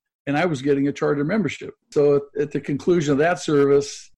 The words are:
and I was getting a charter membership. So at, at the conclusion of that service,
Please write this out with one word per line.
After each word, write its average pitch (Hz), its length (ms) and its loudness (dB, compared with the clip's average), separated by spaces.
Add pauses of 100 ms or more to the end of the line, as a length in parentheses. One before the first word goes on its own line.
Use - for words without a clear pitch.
(260)
and 139 100 -2
I 170 100 2
was 143 160 -4
getting 139 260 2
a 143 40 -2
charter 147 320 -2
membership. 175 500 -4 (180)
So 147 240 4
at, 143 60 0 (200)
at 147 80 -4
the 139 100 -4
conclusion 151 520 0
of 131 60 2
that 175 200 0
service, 143 800 0